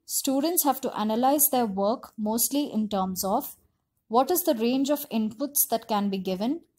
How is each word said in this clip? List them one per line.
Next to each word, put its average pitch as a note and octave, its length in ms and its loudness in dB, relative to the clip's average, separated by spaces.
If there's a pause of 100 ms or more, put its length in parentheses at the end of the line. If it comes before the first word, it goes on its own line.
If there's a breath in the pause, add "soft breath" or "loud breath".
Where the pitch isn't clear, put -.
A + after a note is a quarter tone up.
students C#4+ 580 0
have B3+ 180 2
to A#3+ 140 -4
analyze B3 560 2
their B3 140 2
work G3+ 540 -2
mostly A#3 520 0
in G#3+ 160 0
terms F#3+ 380 -2
of A3 300 -2 (540)
what B3 200 4
is F4 120 2
the D#4 120 2
range C4 380 2
of C#4+ 180 -2
inputs A3+ 640 -2
that A3+ 160 -2
can G3+ 240 0
be G3 80 -2
given, F#3+ 400 -2 (200)